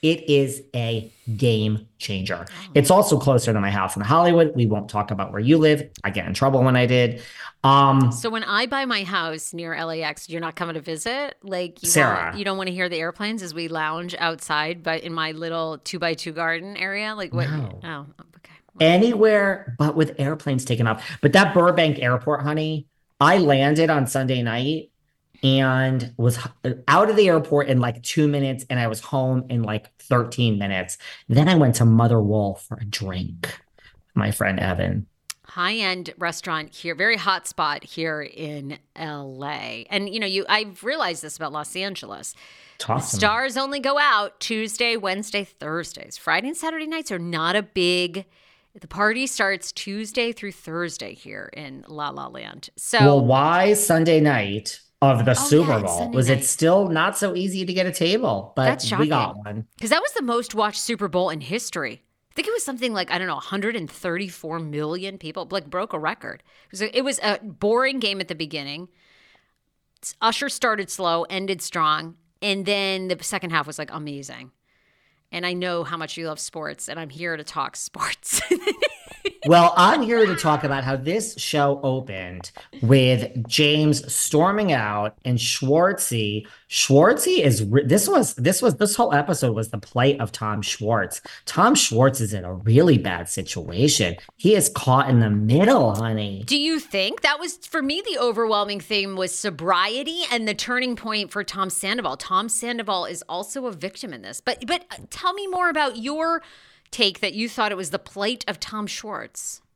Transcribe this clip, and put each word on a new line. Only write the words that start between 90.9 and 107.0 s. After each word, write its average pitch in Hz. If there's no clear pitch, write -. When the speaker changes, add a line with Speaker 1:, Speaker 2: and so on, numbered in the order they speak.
Speaker 1:
Tom 214
Schwartz 131
is 104
in 90
a 90
really 117
bad 87
situation. 90
He 202
is 190
caught 131
in 123
the 110
middle, 123
honey. 107
Speaker 2:
Do 277
you 311
think? 202
That 311
was, 339
for -
me, 294
the 370
overwhelming 208
thing 196
was 185
sobriety 202
and 226
the 208
turning 247
point 214
for 202
Tom 190
Sandoval. 190
Tom 190
Sandoval 220
is 165
also 208
a 240
victim 185
in 117
this. 95
But, 254
but, 349
uh, -
tell 370
me 403
more 359
about 285
your 311
take 196